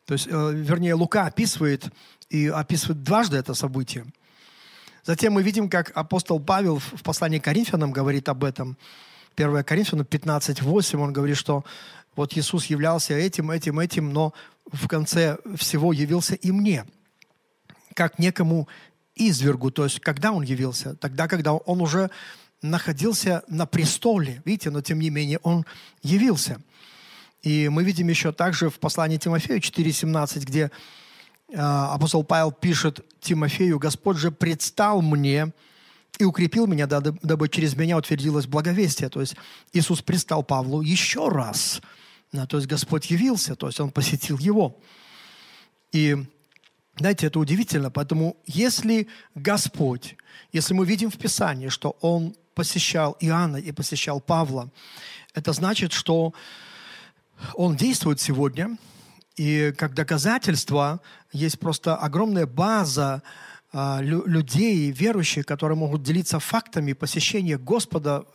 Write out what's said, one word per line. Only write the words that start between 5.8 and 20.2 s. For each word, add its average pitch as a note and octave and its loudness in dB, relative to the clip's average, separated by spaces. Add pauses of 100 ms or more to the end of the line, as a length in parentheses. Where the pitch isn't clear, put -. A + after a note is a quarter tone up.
апостол E3 -2
Павел F#3 2
в, - -10
в - -16
послании D#3+ -2
к - -6
Коринфянам D#3 0
говорит C#3 0
об C3 -4
этом. C3 -4 (600)
Первое D3 2
Коринфянам D#3+ 0
пятнадцать D3 -2
восемь, D#3+ 2
он C#3+ 0
говорит, C#3+ 0
что C#3+ -2 (520)
«Вот D3 -2
Иисус D#3 -2
являлся D#3 0
этим, D#3+ -2
этим, D#3 -2
этим, D#3+ -2
но D#3 0 (340)
в - -8
конце D#3+ 2 (180)
всего D#3 2
явился D#3 0
и F#3 -2
мне». F#3+ 2 (1080)
как - 0
некому E3 2 (460)
извергу. C3 2
То D3 0
есть, - -2
когда E3 0